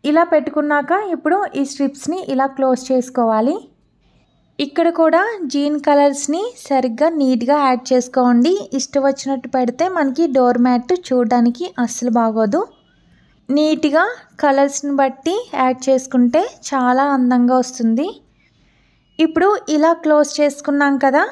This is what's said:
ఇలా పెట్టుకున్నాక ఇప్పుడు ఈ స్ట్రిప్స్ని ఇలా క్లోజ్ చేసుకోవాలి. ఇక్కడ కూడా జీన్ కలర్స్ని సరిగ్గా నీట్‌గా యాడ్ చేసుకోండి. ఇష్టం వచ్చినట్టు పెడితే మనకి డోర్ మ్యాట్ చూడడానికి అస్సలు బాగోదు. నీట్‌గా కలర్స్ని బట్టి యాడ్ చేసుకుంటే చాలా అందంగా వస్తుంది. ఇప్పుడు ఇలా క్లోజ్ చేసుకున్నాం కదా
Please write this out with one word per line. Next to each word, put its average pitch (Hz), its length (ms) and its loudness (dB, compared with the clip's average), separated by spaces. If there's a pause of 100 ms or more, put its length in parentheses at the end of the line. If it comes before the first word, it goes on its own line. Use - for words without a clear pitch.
(100)
ఇలా 320 140 4 (100)
పెట్టుకున్నాక 294 580 -2 (240)
ఇప్పుడు 349 240 0 (200)
ఈ 277 120 0
స్ట్రిప్స్ని 277 480 -6 (140)
ఇలా 269 120 0 (120)
క్లోజ్ 262 340 0
చేసుకోవాలి. 247 640 0 (1080)
ఇక్కడ 330 220 0 (120)
కూడా 320 200 4 (320)
జీన్ 285 240 -2 (100)
కలర్స్ని 285 540 2 (280)
సరిగ్గా 262 400 0 (120)
నీట్‌గా 262 440 2
యాడ్ 254 260 0
చేసుకోండి. 247 600 2 (260)
ఇష్టం 269 300 -2
వచ్చినట్టు 269 480 -6
పెడితే 254 280 -2 (120)
మనకి 285 280 0 (120)
డోర్ 247 300 2
మ్యాట్ 247 280 0 (140)
చూడడానికి 240 580 0 (180)
అస్సలు 240 340 -4
బాగోదు. 226 440 0 (960)
నీట్‌గా 302 460 2 (380)
కలర్స్ని 277 600 0
బట్టి 269 340 -2 (260)
యాడ్ 254 260 0
చేసుకుంటే 262 540 2 (280)
చాలా 254 360 0 (100)
అందంగా 247 460 2
వస్తుంది. 240 460 -2 (1200)
ఇప్పుడు 330 240 2 (260)
ఇలా 311 160 4 (140)
క్లోజ్ 302 340 4
చేసుకున్నాం 285 560 0 (100)
కదా 277 260 2